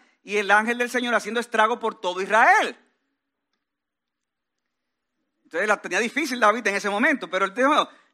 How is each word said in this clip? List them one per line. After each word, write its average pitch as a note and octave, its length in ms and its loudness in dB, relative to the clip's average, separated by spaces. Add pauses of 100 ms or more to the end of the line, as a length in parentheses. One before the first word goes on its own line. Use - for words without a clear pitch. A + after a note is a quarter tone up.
(220)
y G3+ 140 -6
el G3+ 140 -2
ángel A3 280 2
del A#3+ 120 -4
Señor A#3+ 240 -2
haciendo G#3+ 260 -2
estrago A3+ 380 0
por A3+ 220 -6
todo F3+ 220 -4
Israel". A3+ 540 2 (2750)
Entonces F#3 240 -4
la G#3 140 0
tenía F3+ 160 -4
difícil B3 420 -4
David G#3+ 280 2
en G3 80 0
ese G#3 120 -4
momento, G#3+ 400 0
pero F#3 160 -2
él F#3+ 80 -4
dijo, B3 160 0
"No, C#4 200 2 (260)